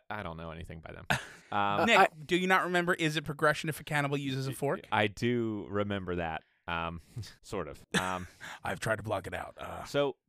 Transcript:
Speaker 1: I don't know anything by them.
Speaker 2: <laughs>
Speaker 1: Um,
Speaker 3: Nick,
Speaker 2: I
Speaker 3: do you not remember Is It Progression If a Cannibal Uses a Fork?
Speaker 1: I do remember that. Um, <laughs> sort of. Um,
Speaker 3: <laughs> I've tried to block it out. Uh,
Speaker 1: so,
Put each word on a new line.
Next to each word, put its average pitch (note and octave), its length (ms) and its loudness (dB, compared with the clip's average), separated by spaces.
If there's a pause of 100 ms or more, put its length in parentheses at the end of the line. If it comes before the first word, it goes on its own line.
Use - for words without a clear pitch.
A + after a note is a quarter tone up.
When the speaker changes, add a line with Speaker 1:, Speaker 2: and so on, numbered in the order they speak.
Speaker 1:
I G#2+ 140 -6
don't E2 140 -8
know E2 120 -8
anything E2 300 -10
by E2 140 -14
them. E2+ 160 -14
Speaker 2:
<laughs> - 100 2 (320)
Speaker 1:
Um, G2+ 340 2
Speaker 3:
Nick, A3 140 6
Speaker 2:
I F#3+ 80 10 (180)
Speaker 3:
do E3+ 100 0
you F3+ 120 2
not F#3 160 6
remember F3 320 2
Is D#3 200 0
It D#3 80 -2
Progression D3+ 460 2
If - 100 -4
a D#3 40 -14
Cannibal C#3+ 340 0
Uses C3+ 300 -2
a C#3 40 -4
Fork? C#3+ 300 -2 (100)
Speaker 1:
I G#2+ 160 6
do A2 640 2
remember G2+ 460 0
that. E2 260 -2 (260)
Um, E2+ 320 -2 (220)
<laughs> - 220 -14
sort F2 260 -4
of. C#2 100 -12 (180)
Um, F#2 300 -2 (180)
Speaker 3:
<laughs> - 200 -14
I've F#2+ 140 -4
tried A2 180 0
to G2+ 60 -8
block G2 240 -2
it F2+ 80 -8
out. - 220 -8
Uh, E2+ 280 -8
Speaker 1:
so, C#3 300 2 (140)